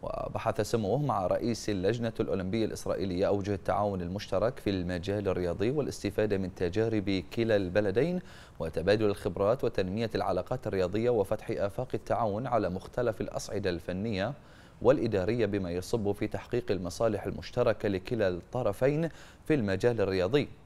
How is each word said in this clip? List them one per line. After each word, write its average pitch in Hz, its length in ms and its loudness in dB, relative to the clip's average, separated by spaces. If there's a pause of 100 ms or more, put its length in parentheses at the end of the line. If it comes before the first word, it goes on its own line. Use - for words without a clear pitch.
وبحث - 580 -4
سموه 110 400 0
مع 104 260 0
رئيس 104 420 0
اللجنة 110 500 0
الأولمبية 98 460 0
الإسرائيلية 95 640 0
أوجه 101 260 0
التعاون 95 480 0
المشترك 95 580 -2
في - 100 -2
المجال 92 580 0
الرياضي 92 440 0
والاستفادة 107 680 0
من 92 180 -4
تجارب 98 680 0 (100)
كلا 113 220 2
البلدين 104 640 2 (400)
وتبادل 90 460 2
الخبرات 101 580 2
وتنمية 107 520 -2
العلاقات 95 520 -2
الرياضية 101 420 2
وفتح 110 420 0
آفاق 104 420 -2
التعاون 110 540 -2
على 110 220 2
مختلف 110 520 -2
الأصعدة 98 480 -4
الفنية 95 640 -2 (480)
والإدارية 110 640 4
بما 98 260 0
يصب 98 400 -2
في 101 160 -2
تحقيق 107 440 -4
المصالح 98 540 0
المشتركة 110 640 0
لكلا 101 380 0
الطرفين 127 840 0 (360)
في 156 80 2
المجال 110 480 2
الرياضي. 95 460 2 (180)